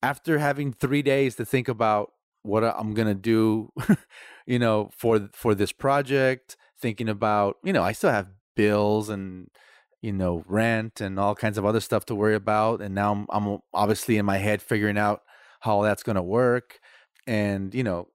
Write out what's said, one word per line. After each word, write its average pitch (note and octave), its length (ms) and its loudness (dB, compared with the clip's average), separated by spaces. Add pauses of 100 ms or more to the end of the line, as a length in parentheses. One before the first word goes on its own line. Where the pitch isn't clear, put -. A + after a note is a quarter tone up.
After C#3+ 380 -2
having C#3+ 340 -2
three C#3+ 280 -2
days C3+ 340 2
to A2+ 100 -6
think B2+ 220 0
about G#2+ 440 0 (300)
what G#2+ 220 0
I'm A2 300 -2
gonna G#2+ 200 0
do, A2 580 0 (380)
<laughs> - 380 -20
you B2 120 0
know, A2 380 0
for, A2 360 2
for A2+ 220 0
this G2 160 0
project, C3+ 880 0 (220)
thinking A2+ 300 -4
about, G#2 540 0
you F#3 100 -4
know, B2 100 2
I F#2+ 100 0
still F#3 180 0
have G2+ 160 0 (280)
bills G#2 540 2
and, F#2+ 380 -10 (540)
you A2 100 -6
know, F2+ 360 -2
rent A2+ 520 -2
and F#2+ 200 -6
all G2+ 160 0
kinds G#2+ 220 -2
of G2+ 80 -2
other G#2+ 140 4
stuff G#2 280 -2
to A#2 80 -6
worry G#2+ 200 2
about. G#2+ 460 0
And G2 140 -8
now G#2 180 2
I'm, G#2 160 -6
I'm G#2 300 -2 (140)
obviously G#2 440 2
in G#2 80 2
my G2 120 2
head G#2 240 -2
figuring G#2 360 -2
out G#2 240 0 (400)
how G#2+ 220 2
that's G#2 200 0
gonna G2+ 200 -2
work. A#2+ 560 -2 (480)
And, G2+ 460 -2
you B2+ 100 -2
know F2+ 320 -4